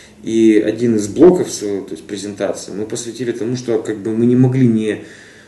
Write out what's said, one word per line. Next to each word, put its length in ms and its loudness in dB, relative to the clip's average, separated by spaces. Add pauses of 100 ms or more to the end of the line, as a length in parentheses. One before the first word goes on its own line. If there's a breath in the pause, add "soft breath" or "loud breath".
(240 loud breath)
и 420 4
один 300 0
из 140 -2
блоков 420 4
своего, 340 -6
то 60 -16
есть 160 -14
презентации, 640 -8
мы 140 -8
посвятили 480 -8
тому, 240 -6
что 220 -2
как 180 -6
бы 180 -6
мы 100 2
не 120 4
могли 300 4
не, 360 -2 (440 loud breath)